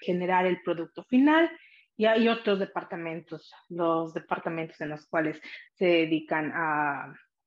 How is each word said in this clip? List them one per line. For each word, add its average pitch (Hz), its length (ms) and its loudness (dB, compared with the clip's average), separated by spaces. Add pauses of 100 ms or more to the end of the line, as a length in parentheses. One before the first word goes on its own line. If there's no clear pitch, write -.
generar 180 440 0
el 180 180 0
producto 170 420 -6
final. 302 440 4 (460)
Y 214 100 2
hay 226 240 4
otros 220 300 0
departamentos, 170 920 -8 (160)
los 165 460 0
departamentos 165 680 -6
en 151 100 -8
los 151 180 -12
cuales 156 340 -2 (320)
se 196 120 -2
dedican 160 680 2
a 147 580 -4 (340)